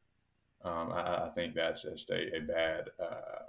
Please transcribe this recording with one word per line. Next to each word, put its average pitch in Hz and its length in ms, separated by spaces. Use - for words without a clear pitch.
Um, 82 280
I, 87 360
I 80 80
think 85 180
that's 82 300
just 78 260
a, 82 260
a 80 40
bad, 80 500
uh, - 500